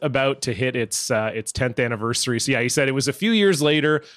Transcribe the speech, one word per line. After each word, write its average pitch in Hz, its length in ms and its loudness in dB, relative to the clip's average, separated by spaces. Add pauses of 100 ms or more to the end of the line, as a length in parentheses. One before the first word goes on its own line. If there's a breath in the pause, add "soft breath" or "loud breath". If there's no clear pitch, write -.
about 139 420 0
to 120 100 -4
hit 123 220 -2
its, - 340 -4
uh, 110 240 0
its 110 180 -8
tenth 127 280 -2
anniversary. 117 600 -2
So 135 120 -2
yeah, 120 100 2
he 123 80 0
said, 139 180 2
"It 135 40 0
was 135 160 0
a 143 60 -2
few 220 180 0
years 196 300 4
later 151 420 2 (140)